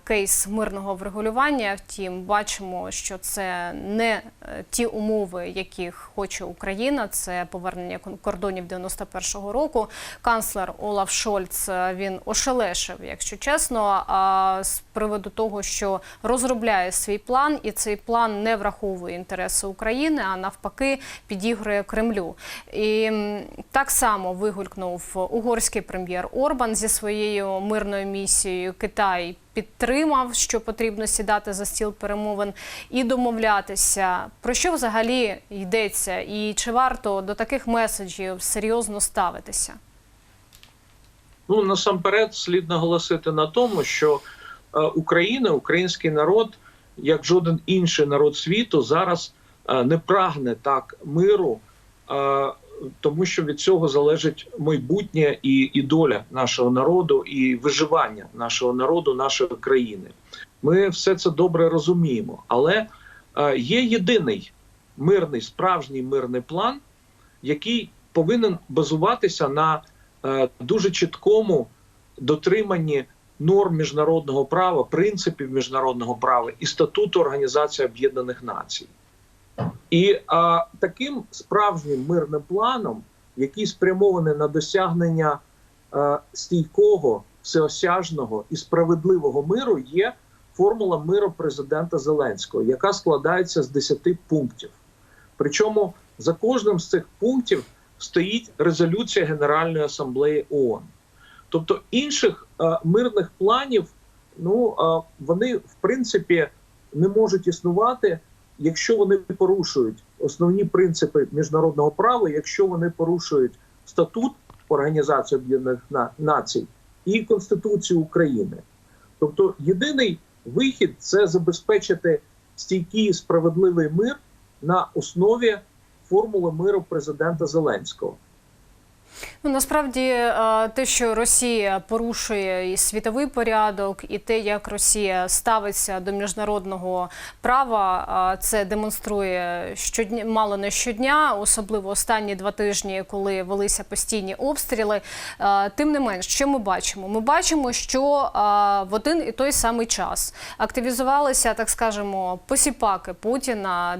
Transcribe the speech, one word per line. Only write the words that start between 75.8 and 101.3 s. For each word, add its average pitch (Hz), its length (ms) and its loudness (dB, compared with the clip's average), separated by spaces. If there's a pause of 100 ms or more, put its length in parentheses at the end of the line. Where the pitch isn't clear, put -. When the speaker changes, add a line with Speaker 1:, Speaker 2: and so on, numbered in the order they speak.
Speaker 2:
права 120 440 0
і 170 60 -6
статуту 180 540 2
Організації 143 680 2
Об'єднаних 127 560 -2
Націй. - 440 -10 (1000)
І, 190 380 4
а, 170 380 4 (140)
таким 254 520 -4
справжнім 160 760 -2
мирним 160 400 0
планом, 202 560 -2 (340)
який 139 280 -2
спрямований 185 720 2
на 151 120 2
досягнення, 160 920 0 (540)
е, 143 260 2 (140)
стійкого, 170 920 2 (180)
всеосяжного 156 1080 -2
і 165 60 -6
справедливого 165 880 2
миру, 214 340 2
є 156 360 -2 (400)
формула 196 440 2
миру 180 400 2
президента 151 600 -2
Зеленського, 131 680 0
яка 131 300 2
складається 165 720 2
з 127 60 -6
десяти 139 480 0 (100)
пунктів. 139 420 -2 (680)
Причому 208 560 0 (240)
за 165 160 0
кожним 214 460 2
з - 100 -8
цих 165 180 0 (120)
пунктів 226 460 0 (320)
стоїть 202 600 -2
резолюція 170 680 2
Генеральної 151 600 0
Асамблеї 143 640 0
оон. 127 320 0 (680)